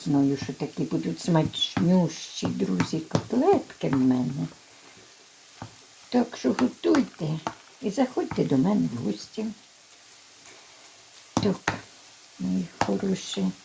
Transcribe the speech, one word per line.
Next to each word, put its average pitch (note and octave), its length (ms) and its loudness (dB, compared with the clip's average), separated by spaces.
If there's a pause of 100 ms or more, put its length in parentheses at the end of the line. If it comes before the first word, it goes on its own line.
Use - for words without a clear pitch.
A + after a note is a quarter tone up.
знаю, C#3 320 2
що D3+ 160 -8
такі D3+ 300 -6
будуть E3 380 -4
смачнющі, - 1300 0
друзі, F3+ 520 -2
котлетки - 880 0
в C3 80 0
мене. C3 500 2 (1600)
Так - 280 0
що B3+ 160 0
готуйте G#3 840 0 (440)
і A3 80 -2
заходьте - 540 -2
до C#3+ 120 2
мене F3 380 2
в A#2+ 100 -6
гості. - 420 -6 (1900)
Так, - 400 4 (640)
мої F#3 280 0 (200)
хороші, G3 600 -2 (180)